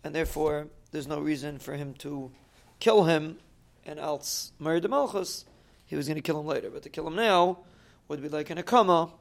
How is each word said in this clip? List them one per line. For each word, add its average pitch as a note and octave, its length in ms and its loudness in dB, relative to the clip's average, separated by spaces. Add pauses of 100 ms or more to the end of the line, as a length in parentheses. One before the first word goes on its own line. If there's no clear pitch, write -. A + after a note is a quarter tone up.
and D3+ 100 -10
therefore D3+ 540 -2 (240)
there's C#3+ 160 -6
no D3 100 -4
reason D3 400 -4
for C#3+ 160 -10
him C#3+ 200 -8
to C#3 360 -10 (480)
kill A3 260 6
him, D#3+ 340 2 (460)
and D3+ 140 -12
else D3 640 -6
Merid E3 280 0
Malchus, G3+ 580 -2 (380)
he - 120 -8
was C#3+ 100 -4
gonna D#3 140 -4
kill D#3 180 -2
him D3+ 80 -8
later, B2+ 240 -4
but - 140 -14
to - 40 -16
kill D#3+ 200 -8
him D#3+ 80 -6
now F#3 420 4 (480)
would D3 160 -8
be D3 60 -8
like D3+ 220 -6
an E3 80 -6
Akama F3 520 6 (100)